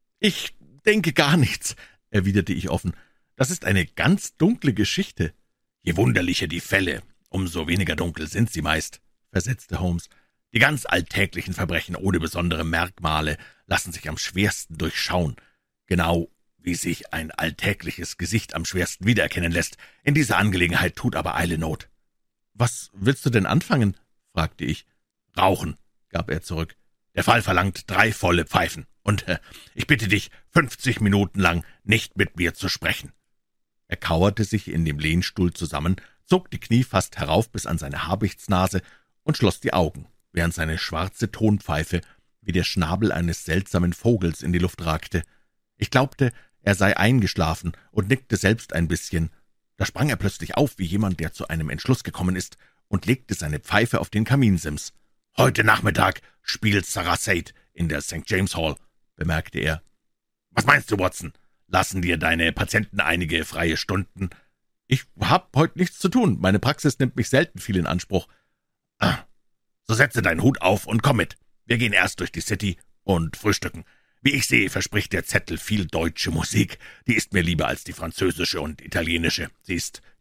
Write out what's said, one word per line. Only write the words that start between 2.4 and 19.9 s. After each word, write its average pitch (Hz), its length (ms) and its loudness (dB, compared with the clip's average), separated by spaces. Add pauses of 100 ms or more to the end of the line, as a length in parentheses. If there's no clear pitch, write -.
ich - 160 -4
offen. 87 260 -2 (420)
„Das 131 140 2
ist 175 140 -8
eine 92 220 2
ganz - 500 0
dunkle 156 380 2
Geschichte.“ - 580 -2 (500)
„Je 80 140 -2
wunderlicher 95 520 2
die 82 120 -4
Fälle, 92 420 -2 (280)
umso 87 380 -2
weniger 87 280 0
dunkel 78 300 -4
sind 98 240 0
sie 82 120 -6
meist“, 78 380 -2 (300)
versetzte 98 500 -4
Holmes. 87 300 -2 (420)
„Die - 60 0
ganz 131 260 2
alltäglichen 92 720 -2
Verbrechen 85 400 -2
ohne 92 260 0
besondere 82 440 -2
Merkmale 80 720 -2 (280)
lassen 95 260 -4
sich - 160 -12
am 80 100 -6
schwersten - 580 -2
durchschauen, 80 600 -2 (500)
genau 85 440 0 (300)
wie 90 140 -4
sich - 400 -6
ein 80 160 -6
alltägliches 82 840 -6
Gesicht 87 380 -2
am 80 100 -4
schwersten 90 420 -4
wiedererkennen 90 460 2
lässt. 82 240 -2 (260)